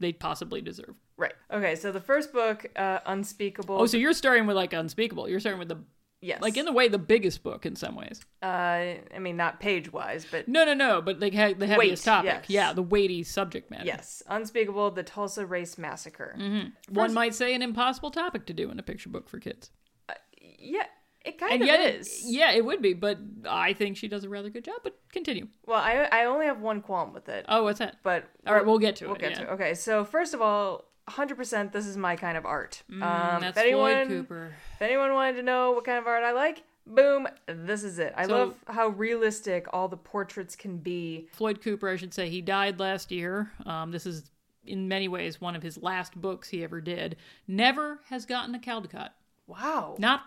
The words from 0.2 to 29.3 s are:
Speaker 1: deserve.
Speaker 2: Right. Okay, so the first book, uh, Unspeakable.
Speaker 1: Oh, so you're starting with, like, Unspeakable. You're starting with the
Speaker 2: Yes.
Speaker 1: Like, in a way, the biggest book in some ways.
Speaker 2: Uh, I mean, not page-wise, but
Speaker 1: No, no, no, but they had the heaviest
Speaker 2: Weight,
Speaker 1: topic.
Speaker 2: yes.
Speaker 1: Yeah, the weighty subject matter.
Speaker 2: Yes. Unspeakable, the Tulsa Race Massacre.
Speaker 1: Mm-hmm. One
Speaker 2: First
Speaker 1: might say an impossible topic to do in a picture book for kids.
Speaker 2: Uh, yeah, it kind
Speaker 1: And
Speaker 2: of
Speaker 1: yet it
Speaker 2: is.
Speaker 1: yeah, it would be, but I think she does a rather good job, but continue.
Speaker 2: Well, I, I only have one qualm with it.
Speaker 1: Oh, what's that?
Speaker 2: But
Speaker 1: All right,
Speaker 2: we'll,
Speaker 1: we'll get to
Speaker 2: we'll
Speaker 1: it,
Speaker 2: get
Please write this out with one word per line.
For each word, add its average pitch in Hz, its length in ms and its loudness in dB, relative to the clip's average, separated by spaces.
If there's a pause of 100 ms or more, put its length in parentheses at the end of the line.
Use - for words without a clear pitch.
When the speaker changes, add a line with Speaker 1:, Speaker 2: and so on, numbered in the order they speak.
Speaker 1:
deserve. - 320 -14 (240)
Speaker 2:
Right. - 160 -2 (180)
Okay, 190 240 2
so 190 160 -4
the 185 80 -6
first 294 320 2
book, 226 340 0 (100)
uh, 190 300 0
Unspeakable. 196 720 -4
Speaker 1:
Oh, 233 80 8
so 233 120 2
you're 302 160 4
starting 240 320 4
with, 202 100 4
like, 185 160 0
Unspeakable. 165 560 -2
You're 185 120 0
starting 202 180 -2
with 170 100 -8
the 165 80 -6 (480)
Speaker 2:
Yes. 175 160 -4
Speaker 1:
Like, 214 160 0
in 302 100 0
a 320 60 0
way, 247 160 8
the 208 100 2
biggest 190 440 2
book - 240 -6
in - 100 -8
some - 200 -8
ways. - 240 -14 (220)
Speaker 2:
Uh, 185 40 -2
I 175 760 0
mean, 175 160 -4
not 165 240 0
page-wise, 160 680 -2
but 165 180 -4
Speaker 1:
No, 320 160 6
no, 302 80 6
no, 247 300 4
but 175 180 -4
they 202 100 0
had 202 300 4
the 196 60 0
heaviest 208 400 6
Speaker 2:
Weight, 226 40 6
Speaker 1:
topic. 185 200 6
Speaker 2:
yes. - 200 -2
Speaker 1:
Yeah, 196 220 4
the 185 100 0
weighty 180 400 2
subject - 480 -4
matter. - 140 -10
Speaker 2:
Yes. - 440 -8
Unspeakable, 208 640 0
the 175 100 -4
Tulsa 202 420 -6
Race 175 320 -6
Massacre. - 640 -12
Speaker 1:
Mm-hmm. 202 560 -6
One 214 140 4
Speaker 2:
First 226 60 -2
Speaker 1:
might 233 200 2
say 247 200 0
an 247 60 -2
impossible 247 500 -2
topic 339 360 -6
to - 80 -10
do - 160 -4
in - 80 -12
a - 40 -10
picture - 280 -12
book - 180 -12
for - 100 -14
kids. - 320 -14 (380)
Speaker 2:
Uh, - 60 -10 (440)
yeah, 359 280 -4 (400)
it - 100 -8
kind 339 160 -2
Speaker 1:
And 240 100 4
Speaker 2:
of 254 60 6
Speaker 1:
yet 320 120 8
it 277 160 2
Speaker 2:
is. - 280 -12
Speaker 1:
yeah, 254 280 4
it 226 120 6
would 311 160 -2
be, 190 140 4
but 190 240 0 (280)
I 175 280 2
think 196 240 -2
she 214 100 -8
does 202 160 -8
a 196 60 -12
rather 202 180 -10
good 233 160 -12
job, 415 180 -8
but 381 160 -10 (140)
continue. 240 360 -6 (180)
Speaker 2:
Well, 226 120 2
I, 240 320 4
I 233 140 6
only 294 220 2
have 247 140 0
one 214 200 -2
qualm 185 320 -4
with - 160 -16
it. 101 220 -8
Speaker 1:
Oh, 220 140 4
what's 208 160 0
that? - 220 -4
Speaker 2:
But 175 220 0 (220)
Speaker 1:
All 202 80 6
right, 202 100 8
Speaker 2:
we'll, 220 100 6
Speaker 1:
we'll 220 60 8
get 208 160 4
to - 100 -10
Speaker 2:
we'll 196 100 -6
Speaker 1:
it, - 40 -10
Speaker 2:
get 151 120 -2